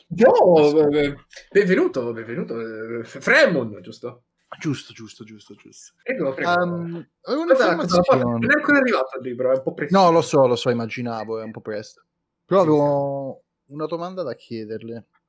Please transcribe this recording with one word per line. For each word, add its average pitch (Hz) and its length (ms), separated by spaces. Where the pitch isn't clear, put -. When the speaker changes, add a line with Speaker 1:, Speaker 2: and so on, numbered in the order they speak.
Speaker 1:
Io, 160 760
eh, 143 240
benvenuto, 196 640
benvenuto, 117 460
eh, 113 440
F-, 135 160
Fremon, 156 640
giusto? - 440
Speaker 2:
Giusto, 135 340
giusto, 110 300
giusto, 104 320
giusto. - 380
Speaker 1:
Prego, 180 300
prego. 160 180
Speaker 2:
Ehm, 170 460
avevo 294 240
Speaker 1:
Cosa, 339 300
cosa 170 200
la 175 60
porta? 175 120
Speaker 2:
un'informazione. - 140
Speaker 1:
Non 233 120
è - 80
ancora 294 180
arrivato 196 400
il 110 60
libro, 127 280
è 135 40
un 131 80
po' - 100
preciso. 175 260
Speaker 2:
No, 180 120
lo 165 100
so, 139 240
lo 123 100
so, 127 140
immaginavo, 113 680
è 110 40
un 110 80
po' 113 100
presto. - 420
Però 190 160
Speaker 1:
Sì. 170 60
Speaker 2:
avevo 139 760
una 151 180
domanda 170 380
da 120 120
chiederle. 113 680